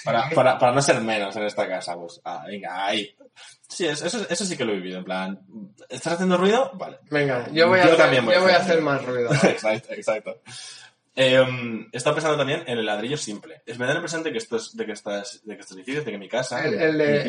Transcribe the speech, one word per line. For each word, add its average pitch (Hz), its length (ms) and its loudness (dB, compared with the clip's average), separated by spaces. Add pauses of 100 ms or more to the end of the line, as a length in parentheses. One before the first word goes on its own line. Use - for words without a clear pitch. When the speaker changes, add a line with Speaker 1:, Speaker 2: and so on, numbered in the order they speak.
Speaker 1:
para, 117 280 0
Speaker 2:
Sí. 165 40 -2
Speaker 1:
para, 131 240 4
para 117 140 4
no 139 80 2
ser 139 220 2
menos 104 340 -2
en 107 80 -4
esta 104 240 -4
casa, 92 280 -6
pues, 87 280 -16
ah, - 220 -10
venga, 95 400 -8
ahí. 104 280 -4 (540)
Sí, - 180 -4
es-, 147 160 -2
eso, 196 280 -4
eso 175 160 -4
sí 170 100 -6
que 135 80 -4
lo 110 80 -2
he 101 40 -2
vivido, 92 240 -8
en 90 40 -12
plan, 95 360 -6 (500)
"¿estás - 240 -4
haciendo 180 240 2
ruido?". 220 360 4
Vale. - 260 -14 (100)
Speaker 2:
Venga, 139 420 0
yo 165 160 6
voy 185 120 6
a - 20 8
Speaker 1:
Yo 175 60 8
Speaker 2:
hacer, 165 100 8
Speaker 1:
también - 260 6
voy - 100 4
a - 40 6
Speaker 2:
yo - 60 6
voy 185 80 6
a - 40 6
Speaker 1:
hacer - 80 4
Speaker 2:
hacer 180 120 2
Speaker 1:
ruido. 151 160 2
Speaker 2:
más 127 120 -2
ruido. 123 260 -2
Speaker 1:
<laughs> 139 200 4
Exacto, - 420 -2
exacto. 190 480 -6 (760)
Em, 127 760 2
he - 40 -10
estado 151 200 0
pensando 151 200 0
también 131 300 -2
en 123 100 -4
el 110 100 -2
ladrillo 107 300 -4
simple. - 480 -12
Es, - 140 -14
me 123 80 -4
da 135 60 0
la 156 60 0
impresión 160 260 -6
de 156 80 -4
que 113 60 -4
estos, - 380 -6
de 113 80 -6
que 104 80 -8
estas, 101 520 -10
de 104 100 -14
que 98 60 -18
estos - 160 -20
edificios, 131 280 -8
de 113 60 -6
que 101 80 -10
mi 95 100 -14
casa, 131 380 -4
Speaker 2:
El, 151 80 0
el 156 240 2
de, 151 80 2
Speaker 1:
mi 143 120 2
Speaker 2:
el 143 100 0